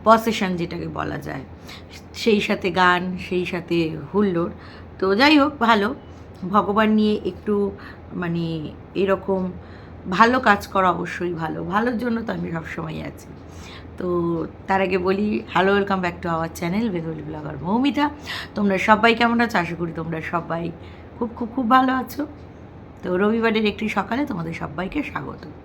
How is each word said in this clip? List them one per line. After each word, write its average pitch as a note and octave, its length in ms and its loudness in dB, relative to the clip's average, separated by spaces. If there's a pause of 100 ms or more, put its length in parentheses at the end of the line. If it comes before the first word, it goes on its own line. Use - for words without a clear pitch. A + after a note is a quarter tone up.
প্রসেশন A3 520 4
যেটাকে E3+ 320 -4
বলা D3+ 300 -4
যায়, C#3+ 240 -8 (720)
সেই G#3 280 4
সাথে G3 300 0
গান, F3+ 460 4 (120)
সেই F3+ 160 0
সাথে E3+ 520 0 (160)
হুল্লোড়। F#3+ 380 2 (480)
তো F#3+ 160 4
যাই C#4+ 240 8
হোক, C#4+ 200 4
ভালো, A3+ 360 4 (540)
ভগবান G#3 400 4
নিয়ে G#3+ 360 4
একটু G3+ 460 0 (420)
মানে E3 580 -4 (240)
এরকম F#3+ 560 0 (580)
ভালো A3+ 300 6
কাজ G#3 280 2
করা F#3 220 2
অবশ্যই F3 440 -2
ভালো, D#3+ 300 -4
ভালোর G#3+ 340 0
জন্য A3+ 240 -2
তো A3 120 -6
আমি F3 180 -4
সবসময় D#3+ 500 -8
আছি। - 260 -12 (720)
তো E3+ 500 0 (200)
তার F#3+ 140 4
আগে F#3+ 160 2
বলি, G3+ 460 0 (120)
hello, F#3 160 6
welcome G3 300 2
back F3 220 -4
to F3+ 40 -4
our E3 340 -2
channel, G3+ 280 0
বেঙ্গলি D#3+ 340 -4
ব্লগার D3+ 380 -8
মৌমিতা। C4+ 480 2 (460)
তোমরা G3+ 220 2
সবাই A3 380 6
কেমন A#3 260 4
আছো? A3+ 160 2
আশা E3+ 180 0
করি E3+ 200 -4
তোমরা D#3+ 260 -4
সবাই E3+ 500 -4 (480)
খুব, A#3 160 -2
খুব, A#3 200 -6
খুব B3 140 0
ভালো C4 240 6
আছো। C4 340 -4 (760)
তো F3+ 140 0
রবিবারের A3 480 4
একটি G#3 240 0
সকালে A#3 360 0
তোমাদের E3 280 -4
সবাইকে F#3 500 -4
স্বাগত। - 440 -8 (180)